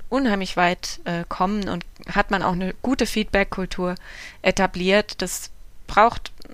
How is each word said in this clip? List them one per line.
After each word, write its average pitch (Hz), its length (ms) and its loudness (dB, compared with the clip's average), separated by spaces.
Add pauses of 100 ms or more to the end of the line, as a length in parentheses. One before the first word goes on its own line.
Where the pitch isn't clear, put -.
unheimlich 214 480 0
weit, 180 480 2
äh, 170 240 -2
kommen 196 400 0
und 180 180 -4 (240)
hat 202 220 2
man 196 120 2
auch 190 100 2
eine 185 280 -2
gute 254 240 2
Feedback-Kultur 190 880 0 (460)
etabliert. 190 800 2
Das - 300 -6 (340)
braucht, - 460 4 (220)